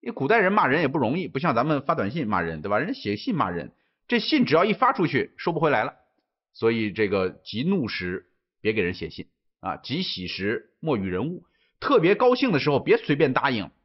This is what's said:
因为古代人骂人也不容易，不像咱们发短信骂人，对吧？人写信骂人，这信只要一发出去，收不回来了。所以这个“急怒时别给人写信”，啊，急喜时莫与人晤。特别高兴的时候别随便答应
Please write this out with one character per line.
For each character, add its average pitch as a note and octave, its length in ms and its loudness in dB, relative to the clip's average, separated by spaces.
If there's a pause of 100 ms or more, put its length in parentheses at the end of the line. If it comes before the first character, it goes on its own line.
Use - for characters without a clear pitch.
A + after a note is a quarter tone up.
因 - 80 -10
为 A#3 60 -8
古 C3+ 120 -2
代 A3+ 120 4
人 F#3+ 160 4
骂 G3 120 4
人 C#3 140 4
也 D3+ 80 2
不 D3 100 -2
容 C3 200 0
易， F3+ 100 -6
不 - 100 -6
像 D3 160 0
咱 A#2+ 120 2
们 D3 160 0
发 E3 120 0
短 G#2 160 -2
信 D3 160 -4
骂 G2+ 140 0
人， E2 220 -4
对 F#2+ 80 -6
吧？ G#2 80 2
人 F#3 160 -4
写 G#2 220 -4
信 A3 180 -4
骂 A2 160 0
人， E2 240 -6 (320)
这 A#3+ 140 2
信 - 260 2
只 - 80 2
要 E3+ 100 6
一 A3 80 2
发 B3 220 2
出 F3 120 0
去， B2+ 300 -2
收 - 160 -4
不 D#3+ 80 -2
回 D#3 100 2
来 A#2 140 2
了。 C#3 80 -6 (640)
所 A2+ 180 2
以 G#2+ 200 -2
这 G#2 160 0
个 F#2+ 200 0
“急 G2 340 -8
怒 E3+ 260 0
时 F2+ 420 -6 (320)
别 G#2 100 0
给 A2 80 0
人 F2+ 140 -2
写 - 160 -10
信”， - 180 -14 (320)
啊， F#2 160 -6
急 E3 260 -6
喜 F#2 260 -6
时 G2+ 520 -6
莫 D#3 160 -2
与 F#2+ 100 -2
人 F#2 160 -2
晤。 E3+ 200 -8 (360)
特 B3+ 220 2
别 F3 140 4
高 B3 200 4
兴 B3 180 0
的 D3 60 2
时 D3 120 0
候 C#3 100 2
别 F#3+ 160 4
随 - 200 0
便 C#3 180 2
答 C3+ 160 0
应 G#2 200 -4 (140)